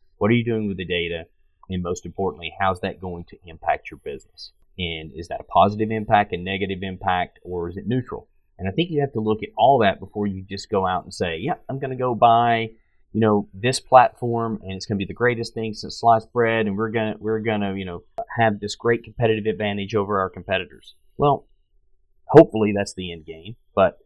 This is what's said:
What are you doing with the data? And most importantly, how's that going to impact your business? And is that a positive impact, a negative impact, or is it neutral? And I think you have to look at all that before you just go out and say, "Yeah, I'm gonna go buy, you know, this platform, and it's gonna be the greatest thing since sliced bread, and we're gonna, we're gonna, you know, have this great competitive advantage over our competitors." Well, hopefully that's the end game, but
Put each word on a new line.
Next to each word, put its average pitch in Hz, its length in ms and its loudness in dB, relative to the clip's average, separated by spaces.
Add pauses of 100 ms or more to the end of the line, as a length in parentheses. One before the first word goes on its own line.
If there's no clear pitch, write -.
(160)
What 104 140 0
are 120 40 6
you 120 100 2
doing 110 240 -2
with 95 100 -4
the 92 80 -6
data? 85 400 -4 (420)
And 92 140 -4
most 87 240 -6
importantly, 85 520 -6
how's 95 220 -2
that 95 180 -6
going 87 300 -10
to - 160 -20
impact 80 460 -6
your 76 120 -18
business? - 500 -14 (260)
And 82 360 -6
is 87 140 -12
that - 120 -10
a - 40 -18
positive 104 460 2
impact, 107 420 2
a 95 40 -4
negative 95 460 -4
impact, 92 600 -4
or 87 260 -6
is 92 80 -10
it 101 100 -10
neutral? - 420 -4 (300)
And 92 100 -4
I 95 40 -4
think 175 180 -2
you 147 100 0
have 139 120 -2
to 110 80 -4
look 107 220 0
at 101 140 -10
all 127 240 6
that 95 200 2
before 104 260 -6
you 95 220 -6
just - 220 -12
go 95 160 2
out 92 180 -2
and - 80 -16
say, 82 260 -4
"Yeah, 123 160 -4 (140)
I'm 139 100 -8
gonna 131 180 -6
go 127 180 0
buy, 117 560 4 (420)
you 107 80 0
know, 107 320 4
this 113 280 -2
platform, 117 840 4
and 95 100 -10
it's 95 140 -10
gonna 101 120 -2
be 98 60 -4
the 90 100 -10
greatest 117 400 0
thing 113 200 -6
since - 240 -12
sliced 113 340 4
bread, 113 340 2
and 98 100 -2
we're 110 140 -2
gonna, 110 280 -2
we're 110 220 -2
gonna, 104 340 0
you 98 100 -6
know, 87 200 -10 (320)
have 110 240 2
this 104 160 -6
great 117 260 0
competitive 110 440 0
advantage 101 500 -2
over 101 240 0
our 95 100 -2
competitors." - 640 -8 (220)
Well, 139 320 2 (800)
hopefully 110 440 6
that's 101 220 -4
the 92 180 -8
end 80 140 -14
game, 82 300 -14 (180)
but 95 320 4